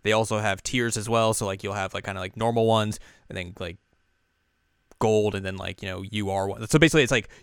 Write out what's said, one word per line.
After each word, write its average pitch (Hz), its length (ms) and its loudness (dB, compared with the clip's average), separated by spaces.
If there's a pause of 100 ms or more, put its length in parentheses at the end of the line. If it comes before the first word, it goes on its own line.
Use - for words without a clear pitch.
They 107 100 4
also 107 280 2
have 101 220 -2
tiers 117 360 -2
as 107 100 -6
well. 113 240 4
So, 107 140 -2
like, 95 160 -6
you'll 98 100 -6
have, 95 220 -4
like, 101 100 -8
kinda, 98 160 -8
like, 92 160 -8
normal 113 300 2
ones, 107 340 2 (300)
and 98 80 -8
then, 90 200 -10
like, 90 200 -10 (1200)
gold, 107 360 2
and 98 120 -6
then, 95 100 -6
like, 95 260 -10
you 98 60 -8
know, 92 140 -8
U 104 260 -4
R 98 200 -2
one. 110 200 -8
So 156 100 4
basically, 156 240 6
it's 123 100 2
like 117 180 0 (120)